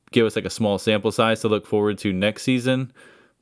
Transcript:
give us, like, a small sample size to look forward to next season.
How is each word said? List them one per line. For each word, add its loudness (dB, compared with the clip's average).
give 4
us, -2
like, -2
a -6
small 0
sample 0
size 0
to -2
look 0
forward 0
to -2
next -2
season. 0